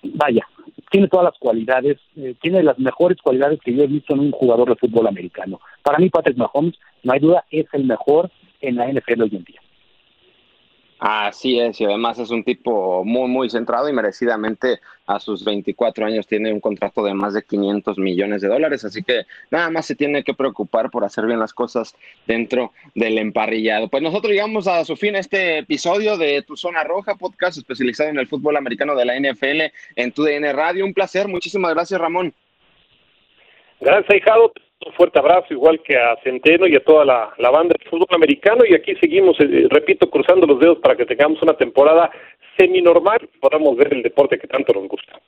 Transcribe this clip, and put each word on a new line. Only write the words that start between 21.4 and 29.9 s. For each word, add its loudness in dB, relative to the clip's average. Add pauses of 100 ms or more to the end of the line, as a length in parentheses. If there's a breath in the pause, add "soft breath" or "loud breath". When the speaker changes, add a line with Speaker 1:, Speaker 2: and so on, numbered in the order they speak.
Speaker 2:
cosas -6 (320 soft breath)
dentro -4 (240 soft breath)
del -2
emparrillado. -4
Pues -4
nosotros -4
llegamos -2
a -2
su -8
fin -4
este -2
episodio -2
de -2
Tu -18
Zona -8
Roja, -6
podcast -8
especializado -6
en -6
el -4
fútbol -4
americano -4
de 0
la -2
N -2
F -4
L -4 (240 loud breath)